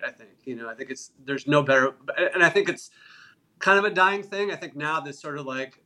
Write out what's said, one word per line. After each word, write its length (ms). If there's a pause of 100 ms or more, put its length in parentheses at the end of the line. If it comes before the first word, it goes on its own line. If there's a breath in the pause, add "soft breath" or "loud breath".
I 60
think. 200 (120)
You 120
know, 140
I 60
think 160
it's, 200 (140)
there's 220
no 160
better, 320 (380)
and 100
I 60
think 180
it's 240 (680 soft breath)
kind 200
of 60
a 40
dying 320
thing. 300
I 40
think 200
now 240
this 200
sort 180
of, 80
like, 400